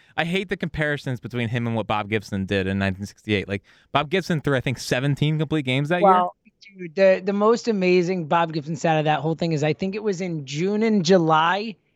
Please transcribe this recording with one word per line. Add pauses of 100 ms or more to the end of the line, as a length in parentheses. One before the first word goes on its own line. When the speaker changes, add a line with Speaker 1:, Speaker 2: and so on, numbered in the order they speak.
(180)
Speaker 1:
I
hate
the
comparisons
between
him
and
what
Bob
Gibson
did
in
nineteen
sixty-eight.
Like, (280)
Bob
Gibson
threw,
I
think,
seventeen
complete
games
that
year.
Speaker 2:
Well, (420)
dude,
the,
the
most
amazing
Bob
Gibson
stat
of
that
whole
thing
is
I
think
it
was
in
June
and
July, (200)